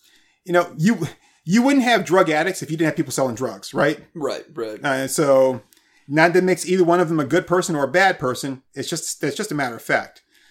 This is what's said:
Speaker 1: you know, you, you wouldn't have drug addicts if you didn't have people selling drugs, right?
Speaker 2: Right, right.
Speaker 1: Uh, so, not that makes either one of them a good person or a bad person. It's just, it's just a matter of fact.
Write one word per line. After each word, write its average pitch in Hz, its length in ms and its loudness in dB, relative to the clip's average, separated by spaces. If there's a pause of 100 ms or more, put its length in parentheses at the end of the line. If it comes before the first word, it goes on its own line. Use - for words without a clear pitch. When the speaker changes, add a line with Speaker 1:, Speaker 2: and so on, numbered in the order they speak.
(440)
Speaker 1:
you 175 100 -6
know, 175 220 2
you, 220 320 0 (380)
you 196 160 2
wouldn't 277 240 4
have 226 180 2
drug 160 280 2
addicts 170 320 -2
if 127 80 -10
you 160 60 -6
didn't 160 100 0
have 147 100 -2
people 135 140 -4
selling 131 240 -2
drugs, 113 400 -8
right? 147 240 0 (160)
Speaker 2:
Right, 135 280 -6 (120)
right. 110 280 -8
Speaker 1:
Uh, 135 240 -2
so, 131 540 2 (480)
not 160 220 4
that 180 140 4
makes 180 200 0
either 185 200 4
one 170 160 4
of 160 80 0
them 165 100 0
a 143 60 0
good 165 200 0
person 175 300 0
or 143 80 -2
a 135 80 0
bad 185 260 2
person. 131 460 -6 (100)
It's 135 160 -8
just, - 320 -8
it's 143 140 -4
just 143 160 -6
a 151 40 -6
matter 127 200 -4
of 113 60 -16
fact. - 400 -4 (300)